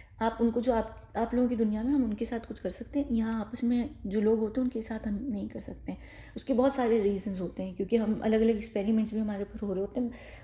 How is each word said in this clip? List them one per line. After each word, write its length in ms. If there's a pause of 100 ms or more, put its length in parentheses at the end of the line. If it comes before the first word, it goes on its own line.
(220)
आप 200
उनको, 200
जो 120
आप, 440
आप 160
लोगों 160
की 60
दुनिया 280
में 100
हम 100
उनके 220
साथ 140
कुछ 200
कर 100
सकते 300
हैं, 120
यहाँ 280
आपस 240
में 320 (100)
जो 160
लोग 180
होते 220
हैं 40
उनके 160
साथ 260
हम 220
नहीं 200
कर 100
सकते 320
हैं। 80 (360)
उसके 180
बहुत 220
सारे 240
reasons 400
होते 240
हैं, 120
क्योंकि 200
हम 240
अलग-अलग 360
experiments 580
भी 60
हमारे 240
ऊपर 220
हो 80
रहे 80
होते 200
हैं, 100 (320)